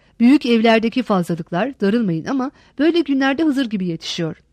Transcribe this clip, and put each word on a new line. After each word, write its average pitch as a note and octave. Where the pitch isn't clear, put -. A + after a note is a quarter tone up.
Büyük C4+
evlerdeki A3+
fazlalıklar, F3+
darılmayın G3
ama B3+
böyle E4
günlerde C#4
Hızır C4+
gibi F#3+
yetişiyor. E3